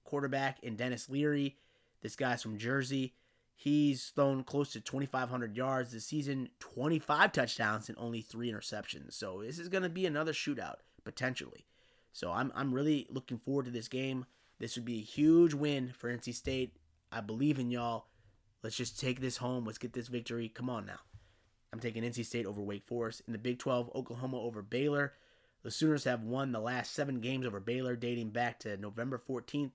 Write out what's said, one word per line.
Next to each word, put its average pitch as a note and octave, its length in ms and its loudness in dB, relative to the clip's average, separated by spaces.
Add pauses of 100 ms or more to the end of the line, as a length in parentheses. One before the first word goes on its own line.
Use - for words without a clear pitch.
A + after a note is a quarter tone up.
quarterback C3+ 600 0
in A2+ 140 -6
Dennis A#2+ 320 -2
Leary. C#3+ 480 2 (440)
This - 160 -6
guy's B2 260 0
from G#2+ 160 -6
Jersey. C3 560 0 (400)
He's D3 640 4
thrown C#3 260 4
close C#3+ 300 0
to A2 80 -6
twenty-five C3 480 -2
hundred A#2+ 280 -2
yards B2+ 360 0
this A2 140 -6
season, C#3 420 -2 (100)
twenty-five D#3 760 4
touchdowns, A2 560 0
and A2 100 -8
only A#2 240 -4
three A#2 280 -4
interceptions. G#2 600 -8
So G2 300 -6
this C#3 160 -6
is E3+ 100 -8
gonna F#3 220 2
be F#3 160 0
another D#3 260 2
shootout, A#2+ 440 -2 (280)
potentially. G#2+ 640 -4 (460)
So F2 200 -4
I'm, B2+ 240 0
I'm C3 180 0
really C#3+ 360 4
looking B2+ 280 -6
forward C3+ 280 0
to B2 40 -8
this A2+ 180 -4
game. C3 360 -2 (340)
This A2+ 160 -4
would A#2+ 100 -6
be A#2 140 -2
a G#2+ 40 -4
huge D#3+ 520 8
win C#3 420 0
for A#2+ 120 -6
N A#2+ 140 -2
C B2 100 -4
State. C3 420 -2 (360)
I A2+ 120 -6
believe C3 360 2
in B2 120 0
y'all. A#2 360 -2 (560)
Let's A2+ 140 -4
just - 240 -4
take B2 200 0
this B2+ 180 0
home. B2 260 -2
Let's G#2+ 140 -6
get A#2 160 -6
this A#2+ 140 -6
victory. A#2 420 -4
Come B2 180 -6
on A2+ 160 -4
now. F#2+ 140 -10 (720)
I'm A2+ 80 -8
taking A2+ 240 -2
N A#2+ 80 0
C A#2+ 100 -4
State A#2 220 -2
over G2+ 160 -4
Wake G2+ 260 -4
Forest. A#2 400 -4
In A#2 60 -6
the A2 60 -4
Big B2 200 -2
twelve, B2 360 0
Oklahoma B2+ 440 -4
over A2+ 220 -4
Baylor. C#3 540 2 (480)
The A#2 80 -6
Sooners D#3 340 4
have B2 180 2
won B2+ 300 0
the A2 80 0
last A#2+ 320 -2
seven C#3 280 0
games B2+ 260 0
over G2+ 140 -4
Baylor, B2 360 0
dating A#2+ 340 -2
back A#2 300 0
to G#2 160 -4
November A2 400 -4
fourteenth, C3 580 -2